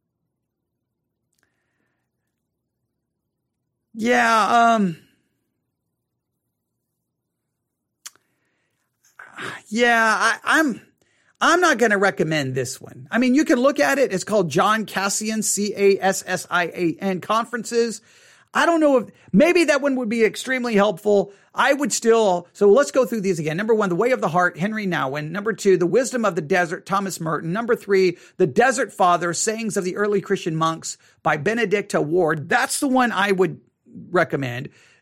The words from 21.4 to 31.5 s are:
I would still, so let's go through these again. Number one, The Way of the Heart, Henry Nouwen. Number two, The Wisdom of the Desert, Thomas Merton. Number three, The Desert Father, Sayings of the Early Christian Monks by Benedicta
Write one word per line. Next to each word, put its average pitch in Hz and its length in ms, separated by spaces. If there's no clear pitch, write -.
I 247 160
would 285 220
still, 220 580
so 208 180
let's 277 220
go 262 140
through 226 160
these 180 180
again. 151 160
Number 214 180
one, 214 140
The 175 80
Way 226 160
of 240 80
the 202 80
Heart, 175 300
Henry 214 280
Nouwen. 151 460
Number 202 220
two, 185 240
The 175 80
Wisdom 226 400
of 190 100
the 175 60
Desert, 175 440
Thomas 190 360
Merton. 160 320
Number 226 240
three, 190 400
The 185 100
Desert 226 440
Father, 175 420
Sayings 214 440
of 190 80
the 180 100
Early 208 240
Christian 185 380
Monks 160 400
by 156 140
Benedicta 202 640